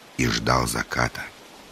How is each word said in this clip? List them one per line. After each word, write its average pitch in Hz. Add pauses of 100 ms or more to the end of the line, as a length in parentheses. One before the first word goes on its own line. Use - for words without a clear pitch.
(160)
и 64
ждал 60
заката, 60 (500)